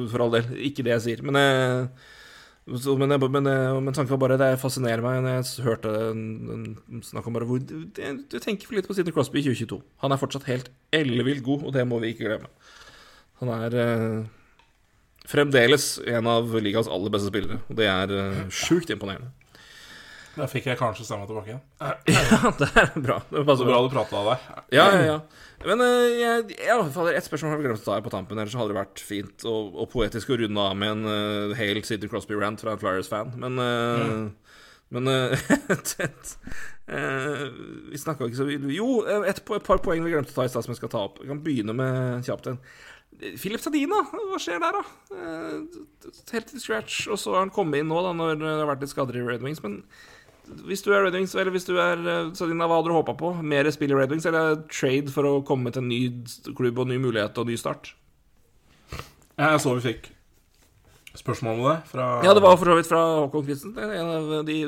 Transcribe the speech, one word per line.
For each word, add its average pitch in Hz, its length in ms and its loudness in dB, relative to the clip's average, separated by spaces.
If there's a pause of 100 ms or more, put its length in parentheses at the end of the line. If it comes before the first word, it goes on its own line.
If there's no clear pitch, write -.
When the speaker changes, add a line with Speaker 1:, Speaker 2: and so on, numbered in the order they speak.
Speaker 1:
for 120 160 2
all 117 80 2
del, 117 160 4 (220)
ikke 135 160 -6
det 120 80 4
jeg 113 100 0
sier. 117 240 -2
Men, 139 80 2
eh, 131 720 2 (720)
så, 135 160 2
men, 139 160 4
jeg, 139 240 4
men, 139 160 4
eh, 131 240 2
men 135 200 -2
tanken 139 180 0
var 131 100 2
bare, 131 160 4
det 135 100 6 (100)
fascinerer 123 440 -2
meg 127 160 0
når 127 160 0
jeg 127 140 -2
s-, - 140 -10
hørte 110 280 0 (220)
en, 110 100 -6 (640)
en 120 160 -12
snakk - 240 -10
om 117 80 -4
bare 117 120 -4
hvor, 127 120 0
du, 135 240 -10
du 254 560 -10
tenker 208 280 -6
for 233 120 -4
lite 185 80 -6
på 196 80 -4
Sidney 175 200 0
Crosby 143 260 0
i 143 80 0
tjue 117 100 0
tjueto. 107 220 -6 (220)
Han 139 120 2
er 135 40 -2
fortsatt 135 280 -6
helt 131 240 -4 (240)
ellevilt 131 480 2
god, 143 240 0
og 127 80 -2
det 127 120 4
må 117 160 0
vi 113 100 -2
ikke 110 100 -8
glemme. 107 240 -2 (960)
Han 123 100 -2
er, 117 320 -2
eh, 113 360 0 (1080)
fremdeles 139 680 6 (100)
en 117 240 2
av 117 320 2
ligas 107 240 0
aller 92 240 -2
beste 101 160 0
spillere, 98 400 -2
og - 80 -8
det 113 160 2
er, 95 240 0
eh, 98 320 -4
sjukt 170 480 0
imponerende. 104 380 -8 (1040)
Speaker 2:
Da 143 80 -4
fikk 131 220 -6
jeg 123 100 -2
kanskje 117 240 -2
stemma 104 240 -8
tilbake 107 240 -10
igjen. 127 120 -10 (200)
Speaker 1:
<laughs> 160 320 0
Ja, 214 360 4 (100)
det 139 60 2 (120)
er 185 120 4 (120)
bra. 120 140 0 (100)
Det 156 160 -4
passer 135 220 6
Speaker 2:
Så - 20 2
bra 123 140 6
Speaker 1:
bra. 127 80 2
Speaker 2:
du - 20 -2
pratet 123 240 -2
av 101 140 0
deg. 127 160 -2 (320)
Speaker 1:
Ja, 156 80 10 (100)
ja, 185 140 6
ja. 151 60 0 (520)
Men, 208 160 2
eh, 247 320 4
jeg, 233 300 0 (160)
ja, 190 160 2 (180)
fader, 165 240 0
et 175 80 -6
spørsmål 151 240 -4
har 151 80 -2
vi 151 80 -4
glemt 110 160 -2
å - 60 -6
ta 101 80 0
her 107 80 -4
på 117 80 -8
tampen, 98 260 -6
ellers 104 160 -6
så 127 60 -4
hadde 107 100 -2
det 101 80 -2
vært - 240 -8
fint 98 480 -10
og, 110 220 -4 (100)
og 117 80 -6
poetisk 110 400 -2
å 127 80 2
runde 104 240 0
av 95 160 0
med 104 140 0
en, 107 180 -2
eh, 104 480 -2
hail 104 300 0
Sidney 104 240 -6
Crosby 104 260 -4
rant 104 240 -4
fra 110 140 -4
en - 60 -10
Flyers-fan. 107 500 -2 (100)
Men, 127 160 -4
eh, 120 540 0
Speaker 2:
Mm. 110 160 -4 (680)
Speaker 1:
men, 127 160 0
eh, 131 240 2 (300)
<laughs> - 320 -2
det, 175 100 -4 (800)
eh, 143 560 -4 (480)
vi - 80 -10
snakket 135 320 -4
ikke 117 80 -8
så 139 80 0
vi, 143 140 -2 (160)
jo, 233 160 0 (180)
eh, 202 220 0
et, - 160 -6
po-, 208 100 -2
et - 80 -10
par 190 160 6
poeng 165 240 0
vi 170 80 0
glemte 143 220 0
å - 20 -2
ta 127 80 2
i 123 60 -4
stad 117 160 -4
som 120 80 -6
jeg - 80 -14
skal - 100 -8
ta 113 140 0
opp. - 160 -16
Vi 135 80 -10
kan 147 100 -10
begynne 120 320 -2
med 127 540 -2
kjapt 120 240 -6
en. 127 80 -8 (840)
Filip 214 160 -6
Zadina, 302 400 0 (160)
hva 381 240 -6
skjer 339 240 -4
der 370 160 0
da? 370 60 -4 (340)
Eh, 320 960 -12 (220)
helt 226 160 -6
til 240 100 -14
scratch, - 380 -4 (100)
og 202 80 -2
så 208 160 -2
har 185 80 4
han 190 80 -2
kommet 151 320 0
inn 156 80 -2
nå 160 160 2
da, 175 80 -2
når 160 240 0
det 156 220 -2
har 151 100 0
vært 139 160 -4
litt - 80 -12
skader 123 240 -2
i 123 80 -2
Red 117 160 -2
Wings, 143 220 -6
men 208 160 -8 (840)
hvis 190 160 -6
du 208 100 0
er 202 120 6
Red 180 100 2
Wings, 185 200 -2
eller 190 180 0
hvis 180 140 -2
du 185 100 0
er, 175 220 2
eh, 170 340 -2
Zadina, 170 340 -2
hva 165 120 4
hadde 165 120 2
du 165 60 4
håpet 135 220 0
på? 160 120 -2 (120)
Mer 147 280 2
spill 143 220 0
i 135 60 4
Red 131 120 2
Wings, 165 160 -2
eller 160 300 2 (120)
trade 139 420 0
for 143 140 0
å 143 200 4
komme 127 280 0
til 127 100 -4
en 123 60 -2
ny 120 120 0 (240)
s-, - 160 -16 (160)
klubb 123 220 0
og 127 100 0
ny 127 100 0
mulighet 113 400 0
og 117 80 -2
ny 117 100 -2
start? - 360 -6 (1500)
Speaker 2:
Ja, 151 140 4
jeg 151 80 4
så 143 160 2
vi 120 80 -4
fikk 127 240 -4 (1080)
spørsmål 113 440 -4
om 123 80 0
det 151 100 4 (100)
fra 127 180 -4 (180)
Speaker 1:
Ja, 185 120 10
det 208 80 8
var 185 140 12
for 175 100 4
så 175 100 8
vidt 165 100 4
fra 165 140 4 (160)
Håkon 151 280 0
Christensen, 208 460 -6
en 170 240 -4
av 156 300 -2
de 156 240 -2